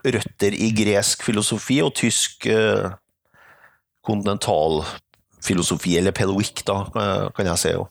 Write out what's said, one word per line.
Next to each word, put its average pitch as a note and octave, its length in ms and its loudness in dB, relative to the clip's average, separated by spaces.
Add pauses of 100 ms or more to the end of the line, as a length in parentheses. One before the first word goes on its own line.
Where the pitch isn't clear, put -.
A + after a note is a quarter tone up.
røtter G#2+ 540 0
i A2 160 2
gresk G#2 500 2
filosofi A2 600 0
og D3 120 0
tysk, - 540 -2
eh, G#2 420 2 (1120)
kontinental G2 800 0 (600)
filosofi, F2 560 0
eller F#2 160 2
pedagogikk G2 500 -2
da, G2 140 0 (180)
eh, G2 340 0
kan G2 160 -2
jeg F2 120 0
si - 160 0
jo. F#2 160 -4